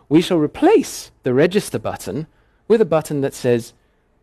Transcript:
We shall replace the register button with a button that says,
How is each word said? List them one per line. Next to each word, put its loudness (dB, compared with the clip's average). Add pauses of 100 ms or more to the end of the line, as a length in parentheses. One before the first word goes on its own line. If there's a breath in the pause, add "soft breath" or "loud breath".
We 4
shall 0
replace 0 (100)
the 0
register 0
button -8 (400)
with 4
a 0
button -2
that -2
says, -2 (480)